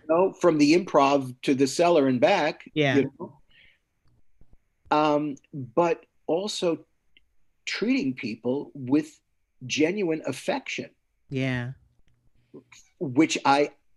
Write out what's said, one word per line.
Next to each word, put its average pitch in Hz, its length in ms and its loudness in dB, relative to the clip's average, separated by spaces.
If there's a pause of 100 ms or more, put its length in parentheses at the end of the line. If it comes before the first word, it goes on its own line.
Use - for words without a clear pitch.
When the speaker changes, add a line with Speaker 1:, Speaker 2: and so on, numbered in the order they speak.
Speaker 1:
know, 180 240 2
from 165 280 2
the 147 180 6
Improv 139 640 2
to 143 140 0
the 135 100 2
cellar 165 420 2
and 127 140 0
back, 165 540 0
Speaker 2:
Yeah. 143 220 2
Speaker 1:
you 135 220 0
know? - 200 -16 (1500)
Um, 151 440 0 (160)
but 165 540 -2 (220)
also 175 580 -4 (800)
treating 214 480 -2
people 127 600 -6
with 143 440 -4 (460)
genuine 160 600 -2
affection. - 640 -8 (380)
Speaker 2:
Yeah. 131 420 -4 (1300)
Speaker 1:
Which 156 440 0
I 143 280 2 (260)